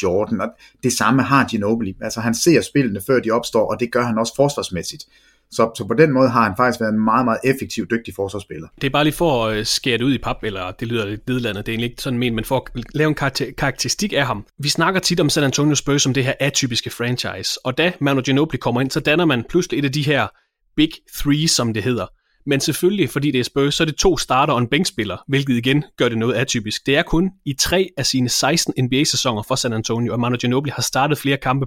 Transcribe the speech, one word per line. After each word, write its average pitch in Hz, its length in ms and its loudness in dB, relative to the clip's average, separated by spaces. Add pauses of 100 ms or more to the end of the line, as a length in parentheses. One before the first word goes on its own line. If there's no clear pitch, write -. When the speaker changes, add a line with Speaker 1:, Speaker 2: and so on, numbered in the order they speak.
Speaker 1:
Jordan, 98 380 0
og 110 80 -2 (340)
det 123 100 2
samme 120 300 2
har 135 260 2
Ginobili. 104 520 -2
Altså, 110 200 -8
han 113 140 0
ser 147 260 4
spillene, 107 460 -2
før 131 140 2
de 110 100 -2
opstår, 113 420 0
og 104 80 -4
det 120 120 -4
gør 123 120 2
han 113 140 0
også 117 180 -2
forsvarsmæssigt. 95 680 -2 (460)
Så, 113 240 2
så 110 100 -6
på 107 100 -2
den 151 180 6
måde 131 160 4
har 117 140 2
han 107 140 2
faktisk 123 240 2
været 110 120 0
en 107 120 2
meget, 117 200 2
meget 113 200 0
effektiv, 117 460 -2
dygtig 117 240 -4
forsvarsspiller. 98 540 -8 (120)
Speaker 2:
Det 143 60 -2
er 131 40 0
bare 147 140 2
lige 151 100 2
for 131 320 2
at, 110 100 0
øh, 107 80 -2
skære 117 340 0
det 117 60 0
ud 135 100 4
i 117 40 0
pap, 120 240 -4
eller 95 280 -6
det 117 180 -8
lyder 113 180 -2
lidt 107 220 -8
nedladende, 117 340 -2
det 104 60 -8
er 113 40 -2
egentlig 117 180 -2
ikke - 120 -14
sådan 127 160 -2
ment, 120 160 0
men 110 100 -2
for 135 120 -2
at - 260 -6 (120)
lave 156 140 2
en 151 60 2
karakter-, 139 440 -4
karakteristik 139 540 -2
af 135 140 2
ham. 104 200 -4 (120)
Vi 143 100 -4
snakker 180 320 2
tit 180 200 0
om 147 100 4
San 147 140 2
Antonio 147 300 2
Spurs 143 280 0
som 131 120 2
det 131 100 2
her 135 160 0
atypiske 135 500 -2
franchise, 117 720 -4
og 127 140 -4
da 175 220 2
Manu 139 200 2
Ginobili 139 380 0
kommer 120 220 0
ind, 135 100 0
så 156 100 -2
danner 156 240 2
man 123 240 2
pludselig 175 300 0
et 143 60 0
af 135 80 0
de 147 100 -2
her 135 240 2 (500)
Big 156 140 2 (240)
Three, 151 340 2
som 117 260 0
det 107 80 -4
hedder. 113 240 -2 (420)
Men 139 120 2
selvfølgelig, 180 500 0
fordi 147 200 0
det - 80 2
er - 60 2
Spurs, 143 300 0
så - 80 0
er - 20 4
det 156 120 -4
to 180 220 2
starter 135 340 2
og 120 60 2
en 120 100 0
bænkspiller, 113 480 -2 (120)
hvilket 139 280 0
igen 135 280 2 (140)
gør 127 100 2
det 113 100 -2
noget 117 160 0
atypisk. 113 520 -4
Det 139 100 2
er 165 60 2
kun 175 280 2 (160)
i 143 60 -2
tre 180 440 0
af 123 100 -2
sine 127 220 2
seksten - 460 0 (100)
N 120 60 0
B - 20 0
A-sæsoner 127 560 0
for - 60 0
San 123 180 -2
Antonio, 113 420 -2
at 120 60 -2
Manu 120 160 0
Ginobili 127 380 0
har 123 80 -4
startet 139 360 0
flere 139 180 0
kampe 135 300 -2